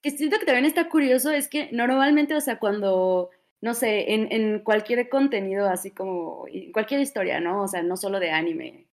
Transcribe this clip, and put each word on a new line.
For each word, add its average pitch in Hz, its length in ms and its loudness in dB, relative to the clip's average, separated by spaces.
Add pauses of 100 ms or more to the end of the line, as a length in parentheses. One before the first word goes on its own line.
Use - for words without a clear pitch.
que 294 80 -2
siento 294 280 0
que 349 80 -2
también 254 180 4
está 330 240 2
curioso 269 420 4
es 285 180 0
que - 240 -4
normalmente, 277 600 4
o 302 60 2
sea, 254 180 -4
cuando, 185 720 0 (300)
no 233 140 -2
sé, 214 380 0
en, 220 200 0
en 214 280 0
cualquier 233 480 0
contenido, 202 600 0
así 185 240 -4
como, 180 560 -8
en - 240 -14
cualquier 220 280 0
historia, 202 400 -2
¿no? 180 220 -2
O 196 60 -2
sea, 185 140 -4
no 175 140 -2
solo 196 220 -4
de 175 140 0
anime. 160 640 -4